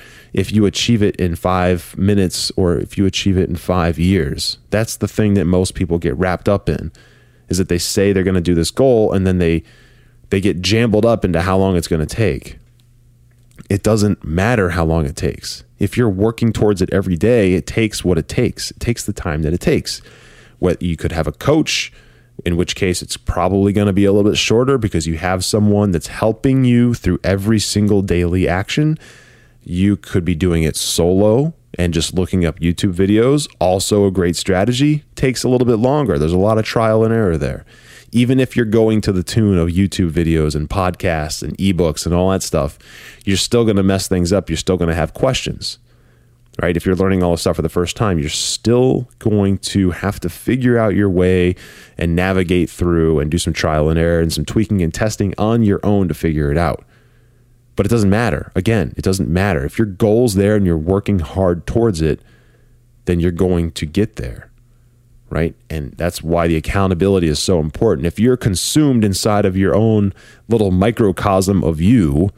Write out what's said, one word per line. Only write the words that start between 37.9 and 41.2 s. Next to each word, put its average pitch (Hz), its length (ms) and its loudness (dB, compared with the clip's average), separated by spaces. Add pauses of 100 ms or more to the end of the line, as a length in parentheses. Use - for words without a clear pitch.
Even 123 260 2
if 127 180 0
you're 123 80 2
going 110 360 2
to 104 120 0
the 90 120 -2
tune 104 340 2
of 85 100 2
YouTube 90 420 0
videos 80 440 0
and 73 160 -4
podcasts 85 720 -4